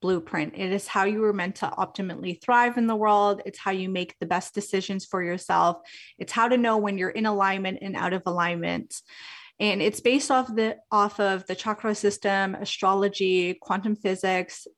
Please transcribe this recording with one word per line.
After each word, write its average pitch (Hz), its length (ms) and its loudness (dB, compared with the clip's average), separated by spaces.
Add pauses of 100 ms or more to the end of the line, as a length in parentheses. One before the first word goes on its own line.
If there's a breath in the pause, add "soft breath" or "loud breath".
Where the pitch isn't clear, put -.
blueprint. 170 560 -2
It 190 160 -2
is 202 140 -4
how 196 180 2
you 214 160 0
were 214 100 4
meant 190 240 -2
to - 120 -4
optimally 185 760 -6
thrive 240 360 4
in 233 80 2
the 226 120 2
world. 208 480 4
It's 196 120 -12
how - 140 -4
you 190 160 -2
make 180 320 -4
the 175 60 -6
best 175 280 -2
decisions 190 520 -4
for 185 180 -4
yourself. 175 540 2 (420 loud breath)
It's - 140 -12
how 233 160 4
to 254 80 4
know 226 200 2
when 208 200 -2
you're 185 120 -2
in 220 160 -2
alignment 196 560 0
and 196 140 -8
out 180 160 -2
of 185 140 -2
alignment. 175 680 -2 (640 loud breath)
And 202 240 0
it's 208 200 0
based 269 300 2
off 254 220 2
the, 220 220 0 (160)
off 208 300 2
of 190 260 0
the 180 80 -4
chakra 214 400 -2
system, 196 600 2
astrology, 190 1000 2
quantum 196 420 -2
physics, 185 720 -2 (100)